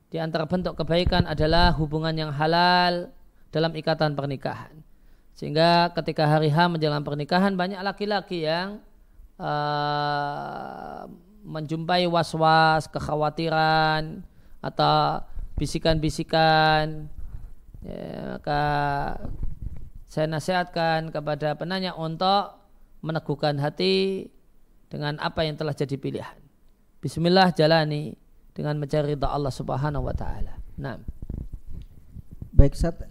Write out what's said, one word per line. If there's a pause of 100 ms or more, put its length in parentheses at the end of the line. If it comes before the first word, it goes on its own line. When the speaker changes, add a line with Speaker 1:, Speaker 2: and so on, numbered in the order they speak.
Speaker 1:
Di
antara
bentuk
kebaikan
adalah
hubungan
yang
halal (400)
dalam
ikatan
pernikahan. (680)
Sehingga
ketika
hari
H
menjelang
pernikahan,
banyak
laki-laki
yang, (560)
eh, (420)
menjumpai
was-was,
kekhawatiran, (380)
atau (380)
bisikan-bisikan. (720)
Ya,
maka (1500)
saya
nasihatkan
kepada
penanya
untuk (480)
meneguhkan
hati (640)
dengan
apa
yang
telah
jadi
pilihan. (600)
Bismillah,
jalani (400)
dengan
mencari
ridha
Allah
Subhanahu
wa
taala. (160)
Naam. (1500)
Speaker 2:
Baik,
Ustaz,